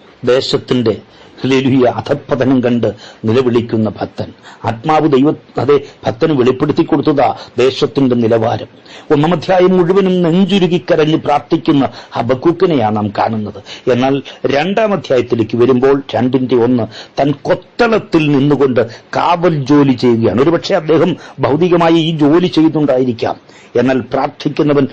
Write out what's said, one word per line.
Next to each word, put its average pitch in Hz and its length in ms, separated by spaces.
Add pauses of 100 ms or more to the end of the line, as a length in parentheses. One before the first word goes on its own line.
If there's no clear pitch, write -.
(260)
ദേശത്തിന്റെ, 123 720 (460)
ഹല്ലേലൂയ, 131 460
അധപ്പതനം 131 720
കണ്ട് 117 300 (320)
നിലവിളിക്കുന്ന 113 640
ഭക്തൻ. - 360 (400)
ആത്മാവ് 151 460
ദൈവ-, 139 480
അതെ, 139 200 (260)
ഭക്തന് 147 340
വെളിപ്പെടുത്തി 135 440
കൊടുത്തതാ 139 520 (220)
ദേശത്തിന്റെ 131 580
നിലവാരം. 113 520 (440)
ഒന്നാം 156 220
അധ്യായം 185 440
മുഴുവനും 185 460
നെഞ്ചുരുകി 175 580 (100)
കരഞ്ഞ് 156 260
പ്രാർത്ഥിക്കുന്ന 143 720 (220)
ഹബക്കൂക്കിനെയാണ് 127 840
നാം 104 120
കാണുന്നത്. 104 840
എന്നാൽ 131 300 (240)
രണ്ടാം 190 480
അധ്യായത്തിലേക്ക് 120 640
വരുമ്പോൾ 131 460 (120)
രണ്ടിന്റെ 127 400
ഒന്ന്, 120 280 (360)
താൻ 139 220
കൊത്തളത്തിൽ 175 880
നിന്നുകൊണ്ട് 135 560 (280)
കാവൽ 160 500
ജോലി 143 260
ചെയ്യുകയാണ്. 113 500
ഒരുപക്ഷെ 165 340
അദ്ദേഹം 160 420 (220)
ഭൗതികമായി 165 540
ഈ 165 240
ജോലി 156 300
ചെയ്യുന്നുണ്ടായിരിക്കാം. 135 1080 (260)
എന്നാൽ 127 220
പ്രാർത്ഥിക്കുന്നവൻ 143 920